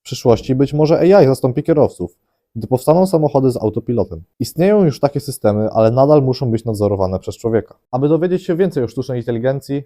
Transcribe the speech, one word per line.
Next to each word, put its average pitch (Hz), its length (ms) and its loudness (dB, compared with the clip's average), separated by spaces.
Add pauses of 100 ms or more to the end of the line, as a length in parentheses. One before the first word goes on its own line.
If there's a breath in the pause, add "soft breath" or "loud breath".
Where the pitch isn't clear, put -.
W - 20 -20
przyszłości - 520 0
być 135 180 0
może 151 260 2
A 190 240 6
I - 40 6
zastąpi 135 360 0
kierowców, 127 560 0 (380)
gdy 110 100 -8
powstaną 156 400 2
samochody 147 440 0
z 120 60 -4
autopilotem. 107 640 -4 (180)
Istnieją 190 440 0
już 147 160 0
takie 143 200 -2
systemy, 107 500 -2
ale 113 200 2
nadal 139 320 4
muszą 131 280 -2
być 117 140 -2
nadzorowane 101 540 -2
przez 101 180 -10
człowieka. 113 420 -4 (120)
Aby 135 180 -2
dowiedzieć 175 360 0
się 175 120 -2
więcej 170 280 -2
o 117 40 -6
sztucznej 127 320 -6
inteligencji 131 640 -4